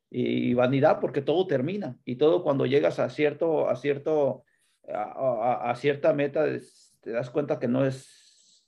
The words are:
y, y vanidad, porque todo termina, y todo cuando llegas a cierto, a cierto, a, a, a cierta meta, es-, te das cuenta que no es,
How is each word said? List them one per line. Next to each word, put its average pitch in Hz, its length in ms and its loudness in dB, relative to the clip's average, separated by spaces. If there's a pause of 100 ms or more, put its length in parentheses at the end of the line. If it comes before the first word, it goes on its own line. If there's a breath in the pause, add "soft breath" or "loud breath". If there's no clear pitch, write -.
(100)
y, 123 400 -2
y 123 40 0
vanidad, 135 460 4
porque 147 220 -2
todo 156 260 2
termina, 147 560 -4
y 127 100 -6
todo 160 300 4
cuando 139 220 2
llegas 147 340 2
a 127 100 -2
cierto, 147 580 0
a 123 60 0
cierto, 139 720 -2 (440)
a, - 140 -4
a, 120 680 -2
a - 20 -8
cierta 143 380 2
meta, 143 340 0
es-, - 540 -8
te - 100 -12
das 123 200 -4
cuenta 147 280 -2
que 135 80 -2
no 127 180 2
es, - 840 -10